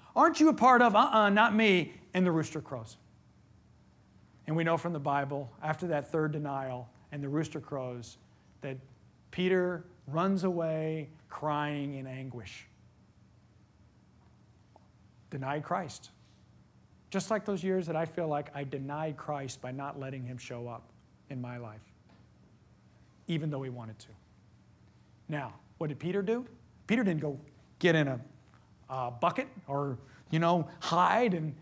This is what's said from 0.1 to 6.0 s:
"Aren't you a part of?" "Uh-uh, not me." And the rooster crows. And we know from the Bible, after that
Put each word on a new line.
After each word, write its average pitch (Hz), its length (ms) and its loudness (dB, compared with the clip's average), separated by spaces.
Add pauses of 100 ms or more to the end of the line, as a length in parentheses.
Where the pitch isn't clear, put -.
"Aren't 320 240 6
you 311 80 8
a 277 60 6
part 240 260 8
of?" 226 160 8
"Uh-uh, 220 320 6
not 214 260 6
me." 202 380 4 (220)
And 185 100 4
the 175 80 4
rooster 156 300 -2
crows. 113 340 -12 (1500)
And 156 100 -2
we 165 80 2
know 165 140 2
from 175 160 -4
the 151 40 -4
Bible, 139 540 -2 (100)
after 156 260 -4
that 147 220 -2